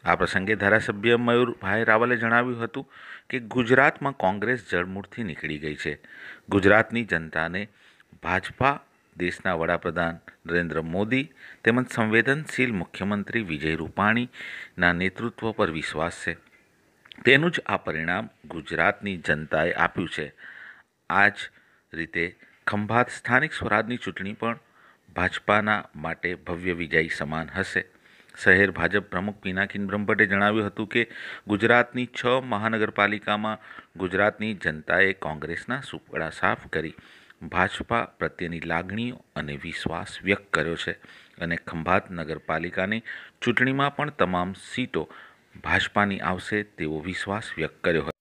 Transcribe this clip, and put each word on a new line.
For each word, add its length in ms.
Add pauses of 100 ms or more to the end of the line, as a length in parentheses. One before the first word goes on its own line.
આ 120
પ્રસંગે 380
ધારાસભ્ય 600
મયુરભાઈ 680
રાવલે 320
જણાવ્યું 480
હતું 220 (440)
કે 100
ગુજરાતમાં 720
કોંગ્રેસ 580
જળમૂળથી 540
નીકળી 340
ગઈ 180
છે. 160 (560)
ગુજરાતની 560
જનતાને 640 (540)
ભાજપા, 580 (360)
દેશના 380
વડાપ્રધાન 640 (280)
નરેન્દ્ર 360
મોદી 500 (320)
તેમજ 240
સંવેદનશીલ 840
મુખ્યમંત્રી 720
વિજય 340
રૂપાણીના 1160
નેતૃત્વ 600
પર 180
વિશ્વાસ 540
છે. 120 (880)
તેનું 260
જ 60 (100)
આ 100
પરિણામ 480 (200)
ગુજરાતની 720
જનતાએ 560
આપ્યું 360
છે. 180 (840)
આ 180
જ 100 (540)
રીતે 440 (300)
ખંભાત 440
સ્થાનિક 420
સ્વરાજની 440
ચૂંટણી 360
પણ 260 (560)
ભાજપાના 680 (120)
માટે 400
ભવ્ય 380
વિજય 360
સમાન 400
હશે. 360 (580)
શહેર 280
ભાજપ 400
પ્રમુખ 300
પિનાકીન 460
બ્રહ્મભટ્ટે 400
જણાવ્યું 400
હતું 220
કે 120 (460)
ગુજરાતની 600
છ 180
મહાનગરપાલિકામાં 1300 (380)
ગુજરાતની 580
જનતાએ 580
કોંગ્રેસના 680
સુપડા 500
સાફ 360
કરી 260 (500)
ભાજપા 640 (140)
પ્રત્યેની 420
લાગણીઓ 580 (180)
અને 200
વિશ્વાસ 680
વ્યક્ત 280
કર્યો 260
છે 180 (460)
અને 160
ખંભાત 540
નગરપાલિકાની 920 (400)
ચૂંટણીમાં 540
પણ 140
તમામ 520
સીટો 420 (600)
ભાજપાની 560
આવશે 420
તેવો 380
વિશ્વાસ 560
વ્યક્ત 280
કર્યો 180
હતો. 180